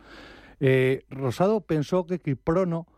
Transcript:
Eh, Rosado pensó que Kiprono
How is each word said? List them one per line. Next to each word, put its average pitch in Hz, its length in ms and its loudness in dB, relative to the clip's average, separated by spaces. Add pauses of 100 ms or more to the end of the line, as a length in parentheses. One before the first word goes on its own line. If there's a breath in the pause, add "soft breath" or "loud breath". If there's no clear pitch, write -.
(580 loud breath)
Eh, 131 520 2
Rosado 139 500 0
pensó 165 460 -2
que 175 120 -4
Kiprono 165 680 -2 (120)